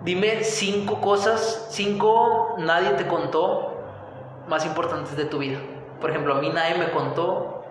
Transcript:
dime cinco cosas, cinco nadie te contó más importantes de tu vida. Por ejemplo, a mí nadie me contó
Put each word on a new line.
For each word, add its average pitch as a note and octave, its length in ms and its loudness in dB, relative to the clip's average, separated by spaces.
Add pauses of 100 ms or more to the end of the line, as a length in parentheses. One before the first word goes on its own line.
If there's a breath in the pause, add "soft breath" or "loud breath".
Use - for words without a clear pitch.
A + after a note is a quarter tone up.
dime G#3 420 2
cinco G3+ 560 0
cosas, G#3+ 680 2
cinco A3 880 4
nadie E3+ 320 4
te F3+ 160 2
contó D#3+ 760 0 (640)
más D#3 200 0
importantes D#3+ 500 -4
de D3 80 0
tu C#3+ 140 -4
vida. C3+ 200 -2 (440)
Por D#3+ 80 0
ejemplo, D3+ 240 0
a C#3 40 2
mí D#3 120 0
nadie E3 260 2
me E3+ 140 0
contó D#3+ 800 -2